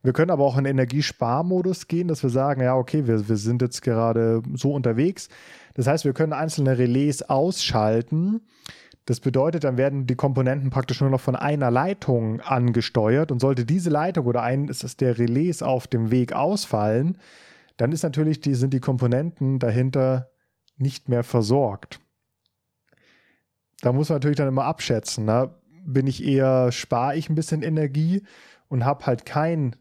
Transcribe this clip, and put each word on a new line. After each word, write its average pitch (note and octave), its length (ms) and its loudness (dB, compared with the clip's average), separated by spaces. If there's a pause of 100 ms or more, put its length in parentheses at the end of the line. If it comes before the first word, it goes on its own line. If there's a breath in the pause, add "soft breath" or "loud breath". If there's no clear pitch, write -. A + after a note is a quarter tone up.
Wir C3 80 4
können E3 180 2
aber C#3+ 140 2
auch C3 120 2
in C#3 80 2
Energiesparmodus C#3 1200 0
gehen, E3+ 220 -2
dass D#3 140 -2
wir C3+ 80 0
sagen, C3+ 300 0
ja, B2+ 140 2
okay, C3 320 0
wir, A2 220 0
wir A2+ 80 2
sind A#2 260 0
jetzt B2 200 -4
gerade A2+ 600 2 (120)
so C#3 180 -2
unterwegs. C3+ 560 0 (460 loud breath)
Das B2 120 0
heißt, D#3 180 0
wir C#3 80 2
können D#3 200 -2
einzelne C#3+ 460 0
Relais C3 440 0
ausschalten. D3 1200 0 (640 loud breath)
Das A#2+ 160 -2
bedeutet, C#3+ 440 0
dann C3 120 0
werden C3+ 300 0
die B2+ 100 0
Komponenten C3+ 540 0
praktisch B2+ 300 -2
nur C3+ 100 2
noch C3 100 2
von B2+ 160 -2
einer C#3+ 340 0
Leitung B2 720 0
angesteuert. A#2+ 920 2
Und B2 100 -2
sollte C3 240 2
diese E3+ 260 0
Leitung D#3 360 0
oder A#2+ 160 0
ein, C3+ 260 -2
es - 140 -8
ist - 180 -12
der B2 180 2
Relais C3 440 0
auf B2+ 240 0
dem A2+ 240 0
Weg B2 220 2
ausfallen, C#3 840 0 (580 loud breath)
dann A#2+ 160 0
ist E3 100 -4
natürlich D#3 380 0
die, C#3+ 140 0
sind C3 180 0
die C3 80 0
Komponenten C3 760 0
dahinter B2+ 720 0 (460)
nicht C3+ 320 -4
mehr A#2+ 160 2
versorgt. A2+ 760 0 (1800 soft breath)
Da B2+ 100 2
muss D3 160 0
man D#3+ 80 0
natürlich C#3+ 200 0
dann C#3+ 120 0
immer C3 160 0
abschätzen, A#2 600 -4
ne? A#2 260 2 (340)
Bin C3+ 220 0
ich C3+ 180 -4
eher, C3 460 2
spare B2+ 460 -4
ich D#3+ 120 -6
ein D#3 60 0
bisschen D#3 280 -2
Energie D#3 600 -2 (460 loud breath)
und B2 160 0
hab C#3 220 -2
halt B2 200 -2
kein D3+ 540 -2